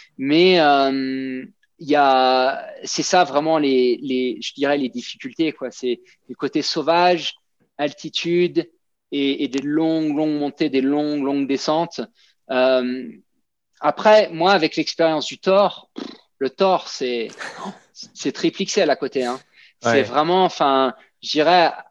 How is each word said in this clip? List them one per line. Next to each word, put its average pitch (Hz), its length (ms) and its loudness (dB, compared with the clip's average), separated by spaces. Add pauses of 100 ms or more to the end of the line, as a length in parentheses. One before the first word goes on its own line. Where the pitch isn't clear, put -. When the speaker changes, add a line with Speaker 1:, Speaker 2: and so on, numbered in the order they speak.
(180)
Speaker 1:
mais, 170 420 4
euh, 135 840 0 (340)
il 160 100 -10
y 147 80 4
a, 131 680 2 (180)
c'est - 180 -6
ça 180 220 2
vraiment 151 340 0
les, 127 440 2
les, 127 400 -2
je - 120 -10
dirais 139 240 0
les 135 100 -4
difficultés, 131 640 -6
quoi. 127 180 -12
C'est 123 300 -6 (280)
le 127 60 -16
côté 147 280 -4
sauvage, 170 720 0 (420)
altitude 165 920 -2 (440)
et, 143 320 -2
et 135 40 -2
des 131 120 -4
longues, 156 560 -2
longues 151 220 -2
montées, 143 320 -4
des 131 100 2
longues, 147 420 -2
longues 139 240 -2
descentes. 156 540 -4 (500)
Euh, 127 580 0 (720)
après, 214 500 4
moi, 165 220 0
avec 160 240 0
l'expérience 160 500 0
du - 120 -10
Thor, 190 560 0
pff, - 120 -12 (320)
le 135 120 -4
Thor, 190 380 0
c'est, 120 400 -6 (400)
Speaker 2:
<laughs> - 240 -20
Speaker 1:
c'est - 400 -8
triple - 300 -4
X - 160 -2
L 165 120 4
à 131 60 2
côté, 131 280 -4
hein. 123 140 -6 (460)
Speaker 2:
Ouais. 117 80 2
Speaker 1:
C'est 131 100 6
vraiment, 156 420 2
enfin, 135 500 2 (280)
je - 80 -10
dirais, 160 400 4 (200)